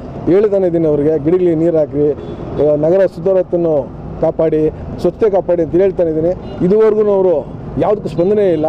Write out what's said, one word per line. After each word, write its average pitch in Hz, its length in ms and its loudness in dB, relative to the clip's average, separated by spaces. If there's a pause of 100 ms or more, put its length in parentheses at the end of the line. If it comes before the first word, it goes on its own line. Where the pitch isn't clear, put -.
(260)
ಹೇಳ್ತಾನೆ 196 420 2
ಇದ್ದೀನಿ 165 200 0
ಅವರಿಗೆ, 151 360 0
"ಗಿಡಗಳಿಗೆ 175 320 2
ನೀರು 165 220 2
ಹಾಕಿ, 147 340 0
ಆ, - 640 -2
ನಗರ 170 300 2
ಸುಂದರತೆಯನ್ನು 175 680 0 (460)
ಕಾಪಾಡಿ, 160 400 0 (400)
ಸ್ವಚ್ಛತೆ 190 280 0
ಕಾಪಾಡಿ" 175 340 0
ಅಂತ 147 120 -2
ಹೇಳ್ತಾನೆ 180 340 2
ಇದ್ದೀನಿ. 160 220 0 (340)
ಇದುವರೆಗೂ 214 460 2
ಅವರು 185 480 0 (240)
ಯಾವುದಕ್ಕೂ 208 260 -2
ಸ್ಪಂದನೆ 190 440 0
ಇಲ್ಲ. 156 160 -2